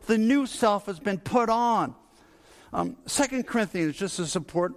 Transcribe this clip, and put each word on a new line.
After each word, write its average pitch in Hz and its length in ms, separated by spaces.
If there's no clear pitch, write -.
the 220 140
new 262 260
self 208 400
has 180 140
been 196 200
put 233 300
on. 226 460
Um, - 240
Second 262 400
Corinthians, 175 500
just 196 200
to 175 100
support 175 500